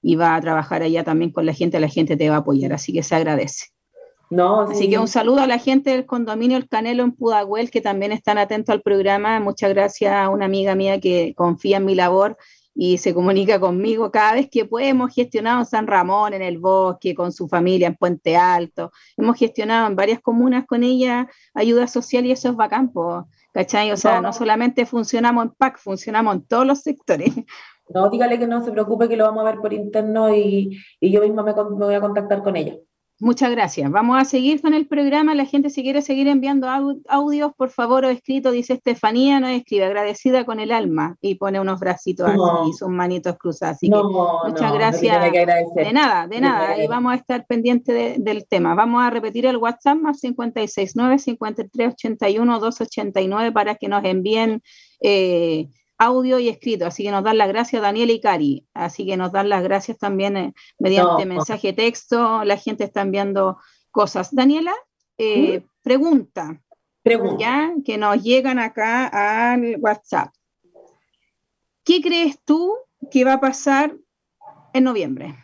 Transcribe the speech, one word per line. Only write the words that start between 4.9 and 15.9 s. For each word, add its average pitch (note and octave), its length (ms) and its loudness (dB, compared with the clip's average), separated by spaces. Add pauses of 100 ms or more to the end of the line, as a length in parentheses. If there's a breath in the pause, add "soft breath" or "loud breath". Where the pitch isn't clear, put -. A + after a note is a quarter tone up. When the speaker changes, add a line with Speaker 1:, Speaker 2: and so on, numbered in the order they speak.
Speaker 1:
un A3+ 80 0
saludo A#3+ 340 2
a C4 60 2
la A#3+ 120 0
gente C4+ 320 0
del B3+ 140 -2
condominio A#3 520 -2
El C4 100 -6
Canelo A#3+ 360 -2
en B3 100 2
Pudahuel, A3 580 -2
que A3+ 100 0
también G3+ 300 -2
están G#3 260 -2
atentos G#3+ 360 -2
al G3 80 -2
programa. G3+ 580 0
Muchas G3+ 300 -2
gracias G3 440 0
a G3 160 2
una G3 160 0
amiga F#3+ 300 0
mía G3 240 0
que F3+ 380 0
confía F3 400 0
en G3 80 0
mi F#3+ 100 2
labor F#3 400 2 (400 soft breath)
y F3+ 220 2
se F3 160 0
comunica F#3+ 480 2
conmigo G3+ 500 0
cada G#3+ 220 2
vez C4+ 160 0
que A3 160 -2
puede. A#3+ 240 -2
Hemos B3 240 0
gestionado A#3+ 460 0
en A#3 80 0
San A3 200 -2
Ramón, G3+ 460 2